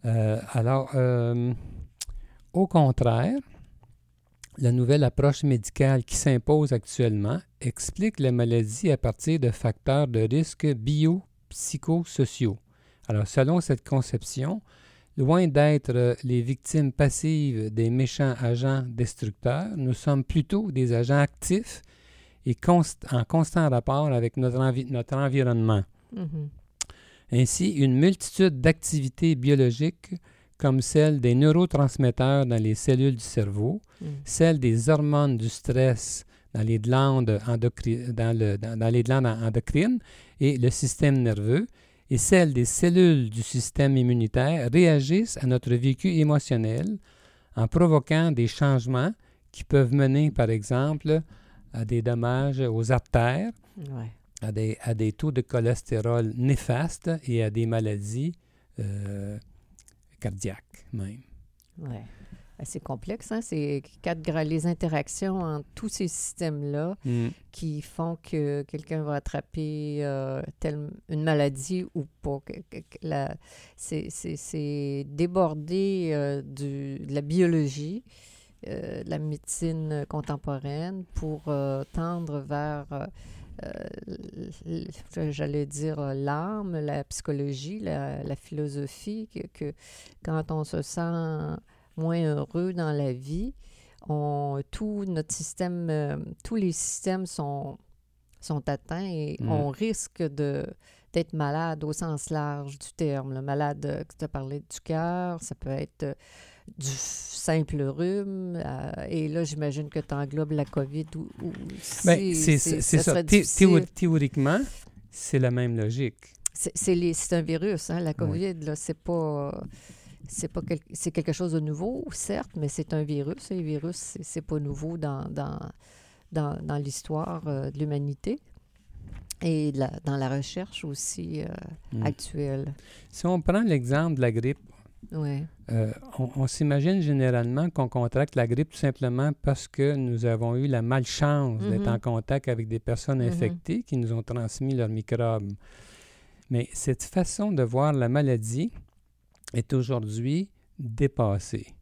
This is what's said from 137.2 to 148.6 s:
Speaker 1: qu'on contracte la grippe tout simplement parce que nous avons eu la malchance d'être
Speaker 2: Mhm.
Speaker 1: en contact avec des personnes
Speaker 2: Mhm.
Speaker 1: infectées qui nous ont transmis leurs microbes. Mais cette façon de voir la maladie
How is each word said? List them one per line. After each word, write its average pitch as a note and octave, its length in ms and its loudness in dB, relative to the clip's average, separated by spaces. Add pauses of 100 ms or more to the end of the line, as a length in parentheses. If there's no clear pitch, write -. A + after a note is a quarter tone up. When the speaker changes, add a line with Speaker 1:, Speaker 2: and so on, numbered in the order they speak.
Speaker 1:
qu'on C3 180 -2
contracte B2+ 460 0
la A#2 140 2
grippe C3 220 0
tout - 80 -18
simplement C3 520 0 (120)
parce - 260 0
que C#3+ 260 0
nous A#2+ 300 0
avons A#2 320 2
eu C3+ 100 0
la B2 160 2
malchance C3 800 0
d'être G#2+ 200 0
Speaker 2:
Mhm. G3+ 120 0
Speaker 1:
en A2 60 -2
contact B2 480 -2
avec A2+ 180 -2
des A2+ 140 -4
personnes B2+ 420 -2
Speaker 2:
Mhm. A#2+ 60 2
Speaker 1:
infectées E3+ 560 -2
qui C3+ 140 -2
nous A2+ 140 0
ont A2+ 120 -2
transmis A#2 500 -4
leurs A#2 140 0
microbes. A2 640 -2 (1000)
Mais B2 220 0
cette - 320 -2
façon G#3 480 -2
de C#3 100 2
voir C3 300 2
la B2+ 160 2
maladie C3 640 0 (800)